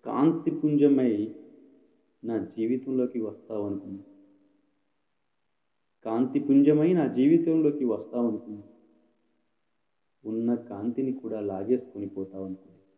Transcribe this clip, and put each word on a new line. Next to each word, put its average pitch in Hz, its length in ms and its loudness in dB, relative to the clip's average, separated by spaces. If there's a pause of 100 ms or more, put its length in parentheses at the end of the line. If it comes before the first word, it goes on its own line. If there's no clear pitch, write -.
కాంతి 147 460 0
పుంజమై 135 840 2 (880)
నా 113 140 -4
జీవితంలోకి 123 800 -2
వస్తావనుకున్నా. 101 840 -8 (2000)
కాంతి 123 340 0
పుంజమై 147 540 6
నా 160 140 2
జీవితంలోకి 151 760 2
వస్తావనుకున్నా. 107 800 -4 (1600)
ఉన్న 117 300 -2
కాంతిని 120 580 -6
కూడా 110 260 -8
లాగేసుకొని 101 680 -4
పోతావనుకున్నా. 95 680 -12 (180)